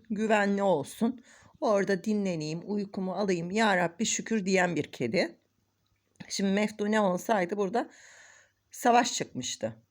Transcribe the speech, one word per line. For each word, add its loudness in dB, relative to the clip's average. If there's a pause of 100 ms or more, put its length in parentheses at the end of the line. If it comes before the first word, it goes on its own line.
güvenli 2
olsun, 0 (380)
orada 2
dinleneyim, -2
uykumu -4
alayım, 0
ya 2
Rabbi -2
şükür." -2
diyen 2
bir 0
kedi. -2 (920)
Şimdi 0
Meftune 0
olsaydı 0
burada -2 (840)
savaş 2
çıkmıştı. -6 (160)